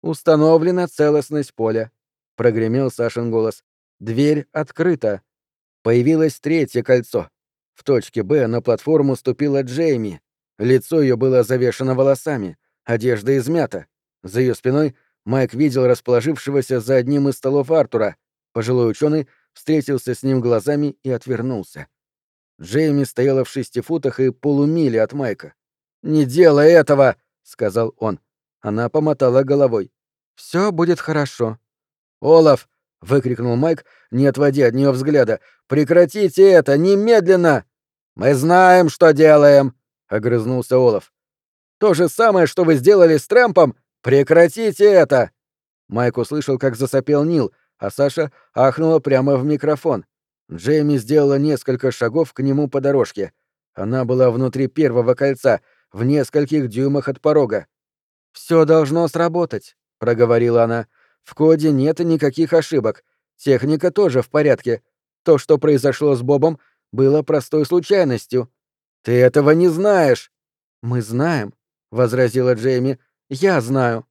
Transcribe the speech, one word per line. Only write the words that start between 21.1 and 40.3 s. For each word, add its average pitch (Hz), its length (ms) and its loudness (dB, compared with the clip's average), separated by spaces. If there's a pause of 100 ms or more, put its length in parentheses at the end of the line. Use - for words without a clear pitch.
Джейми 143 440 -2
стояла 135 380 -2
в - 60 -8
шести 123 320 -10
футах 143 380 -6
и 131 100 0
полумиле 143 720 -2
от 110 120 -4
Майка. 113 420 -10 (480)
«Не 151 220 0
делай 151 460 4
этого!» 139 440 4 (260)
сказал 113 560 -6
он. 107 220 -6 (400)
Она 107 300 -6
помотала 139 520 0
головой. 131 500 -2 (440)
«Все 196 360 -4
будет 170 280 -2
хорошо». 135 580 -6 (640)
«Олаф!» 156 480 4 (320)
выкрикнул 123 540 -2
Майк, 156 280 -2 (280)
не 131 160 0
отводя 139 400 2
от 117 80 0
нее 139 160 2
взгляда. 131 480 0 (260)
«Прекратите 170 880 2
это! 143 260 4
Немедленно!» 185 880 2 (500)
«Мы 135 200 0
знаем, 180 540 4
что 160 220 4
делаем!» 143 640 6 (380)
огрызнулся 120 640 -4